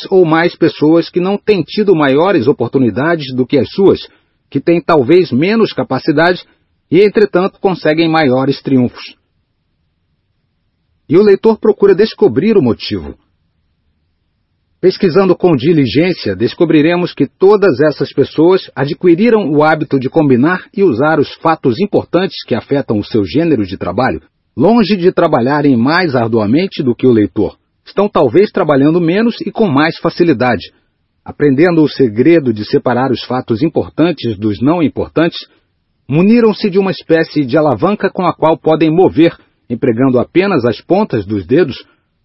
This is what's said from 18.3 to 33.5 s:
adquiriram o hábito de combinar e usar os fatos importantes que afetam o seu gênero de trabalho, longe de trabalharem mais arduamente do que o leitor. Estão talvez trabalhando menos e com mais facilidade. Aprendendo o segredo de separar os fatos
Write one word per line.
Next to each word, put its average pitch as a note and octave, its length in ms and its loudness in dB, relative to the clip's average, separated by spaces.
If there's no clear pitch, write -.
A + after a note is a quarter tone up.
adquiriram F3 760 0
o D3+ 140 2
hábito D#3 340 0
de B2 120 -4
combinar D3+ 560 0
e G3 80 0
usar D3 380 0
os - 140 -4
fatos D#3+ 440 -2
importantes - 680 -4
que - 80 -4
afetam A#2+ 460 -4
o G2 40 -6
seu G#2+ 200 -2
gênero B2 420 -2
de F2+ 120 -10
trabalho, F#2+ 440 -4
longe G3+ 420 2
de F3 140 2
trabalharem D3 680 0
mais C#3+ 380 0
arduamente A#2 680 0
do A#2+ 100 0
que C3 140 0
o B2 60 4
leitor. G#2 440 -2
Estão G3+ 240 -2
talvez E3 420 2
trabalhando D3+ 480 0
menos G3 420 -2
e G3 100 -8
com A3 160 -2
mais D3+ 300 0
facilidade. B2+ 760 -2
Aprendendo D#3 580 0
o C#3+ 60 2
segredo B2+ 640 2
de G#2 120 -6
separar C3 440 -2
os A#2 140 -4
fatos A#2+ 400 -4